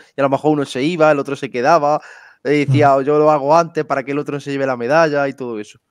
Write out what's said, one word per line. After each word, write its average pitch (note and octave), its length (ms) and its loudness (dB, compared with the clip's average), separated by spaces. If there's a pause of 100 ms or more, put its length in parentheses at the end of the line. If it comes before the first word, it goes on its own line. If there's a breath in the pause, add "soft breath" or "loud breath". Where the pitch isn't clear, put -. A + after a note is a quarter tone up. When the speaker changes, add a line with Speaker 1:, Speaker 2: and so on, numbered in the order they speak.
(160 soft breath)
Speaker 1:
y - 40 -4
a C3+ 40 0
lo C3+ 60 0
mejor C#3 220 2
uno D3 120 -2
se C3 180 -6
iba, D#3 280 2
el D3 80 2
otro C3+ 180 -6
se C3 140 -10
quedaba, D3 500 0 (440 loud breath)
y C#3+ 200 0
decía, C#3 280 4
Speaker 2:
Ujú. C3+ 60 2
Speaker 1:
"Oh, C#3 40 0
yo D3 160 0
lo D3+ 120 4
hago D3 240 2
antes E3 300 0
para C#3 180 -4
que C3 100 -10
el C#3+ 60 -4
otro C#3+ 220 -8
se C#3 100 -10
lleve C3+ 160 -4
la C3 100 -2
medalla", C#3+ 520 0
y C3+ 60 -8
todo A#2+ 260 -10
eso. - 180 -16 (120)